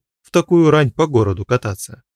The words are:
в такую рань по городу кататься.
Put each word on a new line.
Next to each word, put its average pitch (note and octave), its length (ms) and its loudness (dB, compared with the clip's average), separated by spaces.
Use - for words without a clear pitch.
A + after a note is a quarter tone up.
в - 100 -20
такую E3+ 400 2
рань D3 200 2
по D#3+ 140 -2
городу G2+ 400 -2
кататься. - 580 -8